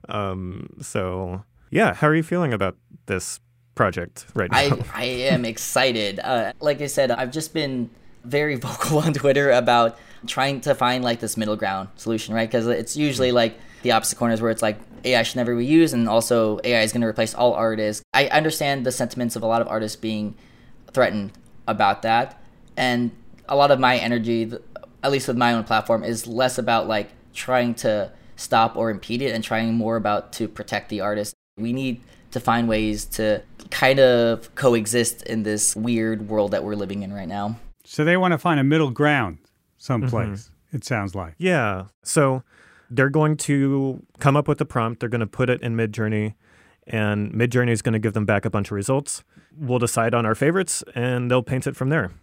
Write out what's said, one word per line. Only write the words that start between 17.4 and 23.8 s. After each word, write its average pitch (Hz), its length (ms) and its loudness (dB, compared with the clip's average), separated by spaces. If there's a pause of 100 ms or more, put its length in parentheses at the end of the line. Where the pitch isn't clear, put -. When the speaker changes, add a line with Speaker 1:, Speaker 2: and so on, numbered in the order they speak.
Speaker 2:
artists." 107 500 -2 (100)
I 139 140 4
understand 147 580 0
the 127 60 0
sentiments 120 420 -4
of 110 80 -6
a 113 60 -2
lot 113 120 2
of 117 60 0
artists 110 300 -4
being 107 400 -4 (560)
threatened 104 400 0 (340)
about 101 360 0
that. 113 380 0 (360)
And 120 340 0 (380)
a 139 80 0
lot 143 160 6
of 131 80 4